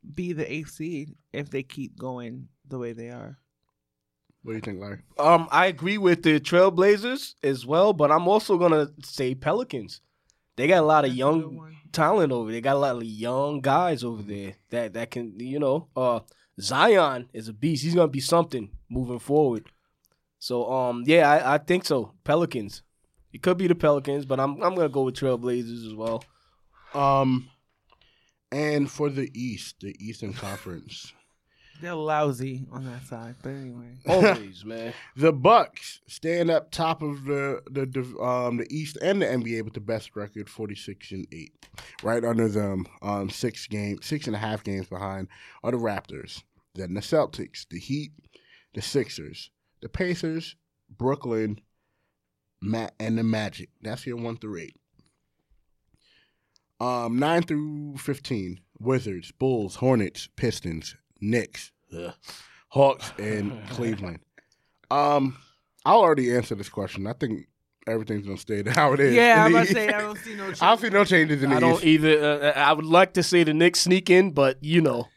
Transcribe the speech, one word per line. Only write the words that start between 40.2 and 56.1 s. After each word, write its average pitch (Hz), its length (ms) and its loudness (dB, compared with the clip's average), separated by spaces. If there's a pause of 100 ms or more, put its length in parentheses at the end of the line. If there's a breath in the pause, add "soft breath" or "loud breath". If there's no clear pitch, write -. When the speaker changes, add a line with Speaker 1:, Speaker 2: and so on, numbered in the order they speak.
Speaker 2:
forty-six 101 640 -14
and 95 180 -12
eight. - 220 -18 (500 loud breath)
Right 117 220 -2
under 113 240 2
them, 101 380 -2 (140)
um, 98 300 -6
six - 380 -8
game, 104 340 -6
six 147 240 -8
and 110 80 -4
a 104 60 -6
half 107 240 -6
games 98 240 -8
behind 95 400 -10 (340 loud breath)
are 117 80 -4
the 127 60 -2
Raptors, 101 640 -8 (320)
then 92 200 -10
the 104 60 -6
Celtics, - 680 -4
the - 100 -14
Heat, 147 320 -8 (640 soft breath)
the 104 80 -10
Sixers, - 680 -6 (300)
the 113 80 -16
Pacers, 170 680 -6 (340)
Brooklyn, 113 680 -4 (1000)
Ma-, 110 380 -4
and 110 180 -2
the 113 60 0
Magic. 107 460 -4 (140)
That's 110 220 -10
your 120 120 -10
one 117 220 -8
through 107 240 -12
eight. - 140 -18 (2000)